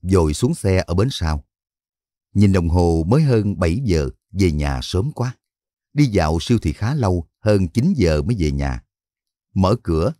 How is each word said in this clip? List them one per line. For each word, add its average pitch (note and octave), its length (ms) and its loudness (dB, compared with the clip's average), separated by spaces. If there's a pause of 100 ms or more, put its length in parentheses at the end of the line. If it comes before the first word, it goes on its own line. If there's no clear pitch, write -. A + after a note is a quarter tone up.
dồi F2 320 2
xuống C#3+ 200 -2
xe F#2+ 320 0
ở F2 80 -6
bến G#2 160 0
sau. D#2 340 -4 (880)
Nhìn G2+ 180 4
đồng E2+ 160 0
hồ E2 400 2
mới C#3+ 140 4
hơn G#2+ 360 0
bảy F2 260 0
giờ, D#2 260 0 (200)
về F2+ 220 0
nhà C#2+ 300 -2
sớm B2 300 -4
quá. B2 240 -6 (580)
Đi D3 100 4
dạo E2+ 360 2
siêu A#2 180 0
thị D#2 140 -2
khá A2+ 220 -4
lâu, F#2 320 -2 (140)
hơn G2+ 280 2
chín D#3 280 0
giờ D#2 260 2
mới A2 160 -2
về D2+ 140 0
nhà. C2+ 320 -4 (720)
Mở G2 280 2
cửa, E2+ 380 0